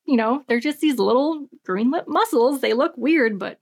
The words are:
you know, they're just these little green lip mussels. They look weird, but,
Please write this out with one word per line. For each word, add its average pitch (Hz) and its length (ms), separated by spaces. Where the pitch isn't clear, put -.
you 277 120
know, 233 320
they're 240 120
just 294 200
these 285 180
little 269 500
green 208 260
lip 349 180
mussels. 294 520
They 220 140
look 294 220
weird, 240 420
but, - 240